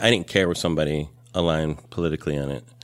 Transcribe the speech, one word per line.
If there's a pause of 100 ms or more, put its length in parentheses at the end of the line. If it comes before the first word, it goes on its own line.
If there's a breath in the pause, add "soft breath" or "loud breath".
I,
I
didn't
care
what
somebody (240)
aligned
politically
on
it. (200)